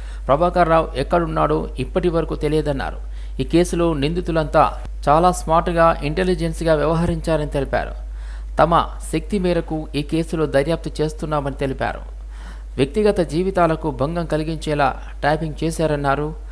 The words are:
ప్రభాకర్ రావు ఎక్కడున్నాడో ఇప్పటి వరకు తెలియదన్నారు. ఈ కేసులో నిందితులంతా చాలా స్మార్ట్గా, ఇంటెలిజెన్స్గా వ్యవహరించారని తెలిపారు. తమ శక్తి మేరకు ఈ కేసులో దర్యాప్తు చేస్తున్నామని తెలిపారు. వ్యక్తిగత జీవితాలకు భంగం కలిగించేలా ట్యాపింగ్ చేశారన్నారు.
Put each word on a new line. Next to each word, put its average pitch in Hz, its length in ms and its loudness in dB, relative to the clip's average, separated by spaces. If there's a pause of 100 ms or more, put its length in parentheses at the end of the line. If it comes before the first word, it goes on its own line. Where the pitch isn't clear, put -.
(260)
ప్రభాకర్ 170 480 4
రావు 160 140 4 (160)
ఎక్కడున్నాడో 160 540 2 (260)
ఇప్పటి - 320 0
వరకు 156 280 0
తెలియదన్నారు. 143 560 -2 (420)
ఈ 127 120 -4
కేసులో 170 320 4 (160)
నిందితులంతా 165 640 2 (440)
చాలా 170 220 6 (100)
స్మార్ట్గా, 165 480 2 (220)
ఇంటెలిజెన్స్గా 165 720 0
వ్యవహరించారని 160 720 0
తెలిపారు. 117 380 -2 (680)
తమ 156 220 6 (300)
శక్తి 156 240 -2 (100)
మేరకు 165 300 0 (240)
ఈ 147 120 -2
కేసులో 160 320 0 (140)
దర్యాప్తు 147 320 0 (100)
చేస్తున్నామని 151 640 -4
తెలిపారు. 123 400 -4 (720)
వ్యక్తిగత 208 420 2 (140)
జీవితాలకు 170 540 2 (120)
భంగం 165 340 -2
కలిగించేలా 151 540 0 (360)
ట్యాపింగ్ 156 400 0
చేశారన్నారు. 151 640 0 (240)